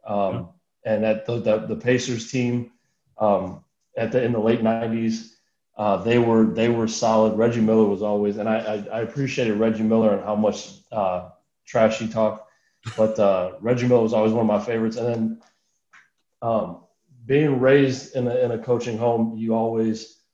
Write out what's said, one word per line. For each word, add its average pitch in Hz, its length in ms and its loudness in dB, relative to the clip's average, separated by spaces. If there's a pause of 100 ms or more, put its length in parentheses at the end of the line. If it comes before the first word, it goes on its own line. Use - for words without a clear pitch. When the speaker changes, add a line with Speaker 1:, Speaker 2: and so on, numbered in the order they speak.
Speaker 1:
Um, 101 280 -2 (520)
Speaker 2:
Yeah. 113 80 -2
Speaker 1:
and 107 120 0
that 110 200 -2
the, 120 140 -4
the, 107 180 0 (100)
the 110 100 -6
Pacers 123 520 -2
team, 120 420 -2 (460)
um, 92 460 -2 (320)
at 113 160 -4
the, 127 100 2
in 120 120 0
the 113 60 0
late 113 220 0
nineties, 113 760 -2 (400)
uh, 104 200 0
they 117 220 2
were, 113 280 4
they 113 200 0
were 117 220 0
solid. 110 480 2
Reggie 117 240 2
Miller 110 240 4
was 101 160 -2
always, 104 360 0
and 107 120 -4
I, 110 80 0 (340)
I, 113 60 -6
I 117 40 -4
appreciated 120 560 -2
Reggie 110 260 0
Miller 110 320 4
and 95 100 -4
how 104 100 -2
much, 104 340 -2 (220)
uh, 92 380 -4 (360)
trash 110 340 2
he 110 100 -6
talked, 110 400 -4 (480)
but, 110 200 2
uh, 95 440 2
Reggie 120 260 0
Miller 120 160 4
was 110 100 0
always 110 200 2
one 117 80 0
of 113 60 2
my 104 160 2
favorites. 113 340 -2
And 117 100 -4
then, 113 340 -4 (1000)
um, 104 420 -4 (420)
being 139 360 2
raised 135 560 4
in 123 100 -2
a, 120 80 -2
in 123 160 0
a 113 80 -4
coaching 117 380 -2
home, 113 400 0
you 113 180 -2
always 113 640 -2 (140)